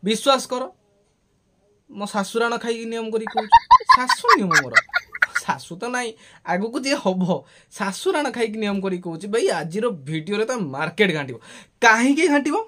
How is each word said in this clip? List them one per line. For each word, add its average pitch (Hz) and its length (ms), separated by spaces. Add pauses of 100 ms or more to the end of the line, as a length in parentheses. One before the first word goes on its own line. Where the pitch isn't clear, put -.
ବିଶ୍ୱାସ 254 420
କର, 254 160 (1300)
ମୋ 208 160
ଶାଶୁ 202 320
ରାଣ 233 180
ଖାଇକି 233 280
ନିୟମ 226 260
କରିକି 220 220
କହୁଛି। - 240 (400)
ଶାଶୁ - 280 (120)
ନିୟମ 196 160 (100)
ମୋର। 120 120 (680)
ଶାଶୁ - 360
ତ 190 120
ନାହିଁ, 247 220 (360)
ଆଗକୁ 202 340
ଯିଏ 269 160
ହବ, 185 280 (480)
ଶାଶୁ 196 400
ରାଣ 294 180
ଖାଇକି 226 280
ନିୟମ 208 220
କରିକି 185 220
କହୁଛି, 170 240
ଭାଇ, 226 220
ଆଜିର 170 360 (200)
ଭିଡ଼ିଓରେ 160 400
ତମେ 247 260
ମାର୍କେଟ 160 420
ଘାଣ୍ଟିବ। 143 240 (440)
କାହିଁକି 247 480
ଘାଣ୍ଟିବ? 294 280 (120)